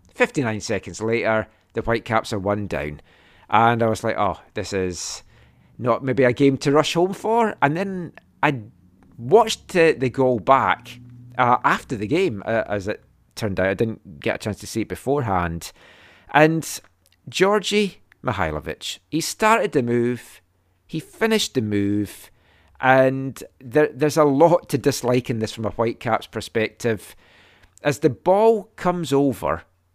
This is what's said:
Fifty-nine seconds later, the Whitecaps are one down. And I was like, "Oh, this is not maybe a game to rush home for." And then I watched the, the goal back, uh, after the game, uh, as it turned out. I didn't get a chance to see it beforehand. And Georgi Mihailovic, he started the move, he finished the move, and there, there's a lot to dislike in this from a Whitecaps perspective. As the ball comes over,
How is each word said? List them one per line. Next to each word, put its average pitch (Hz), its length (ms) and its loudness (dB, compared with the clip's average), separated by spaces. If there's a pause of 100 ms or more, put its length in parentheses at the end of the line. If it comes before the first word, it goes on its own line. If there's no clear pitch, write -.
(140)
Fifty-nine 123 460 -2
seconds 98 420 -6
later, 110 460 0 (280)
the 117 60 -4
Whitecaps 117 520 -2
are 104 60 -4
one 101 280 -2
down. 76 320 -6 (500)
And 113 320 4
I 117 60 2
was 110 160 -2
like, 113 140 -2
"Oh, 95 240 -2 (120)
this 98 200 -8
is 92 500 -4 (540)
not 117 260 -2
maybe 131 220 2
a 123 80 4
game 135 240 4
to 139 160 0
rush 147 200 2
home 180 200 0
for." 220 480 0
And 143 160 2
then 185 340 -6 (320)
I 135 200 0 (540)
watched 202 560 2
the, 165 180 4
the 131 180 -2
goal 127 300 0
back, 113 580 0 (400)
uh, 123 280 4
after 151 320 -2
the 104 100 -6
game, 143 380 -2
uh, 113 220 -2
as 101 200 -6
it - 160 -6 (320)
turned 101 240 -4
out. 92 80 2
I 98 60 2
didn't 98 480 -6
get - 140 -2
a - 20 -8
chance 104 220 -8
to 104 60 -16
see 113 140 -6
it 104 80 -4
beforehand. 92 880 -4 (600)
And 156 320 4 (640)
Georgi 196 720 0 (260)
Mihailovic, 80 760 -4 (100)
he 156 100 -2
started 214 540 0
the 135 100 2
move, 120 580 -2 (460)
he 160 140 -8
finished - 520 -2
the 131 80 0
move, 101 720 -2 (500)
and 131 600 2 (180)
there, 143 340 2
there's 151 240 -2
a 156 60 6
lot 147 460 4
to 147 80 0
dislike 123 520 0
in 120 100 -4
this 107 120 -4
from 113 140 -8
a 101 60 -4
Whitecaps 117 560 -2
perspective. - 880 -4 (680)
As 143 160 0
the 156 100 2
ball 202 540 2 (120)
comes 175 360 -2
over, 113 520 0 (320)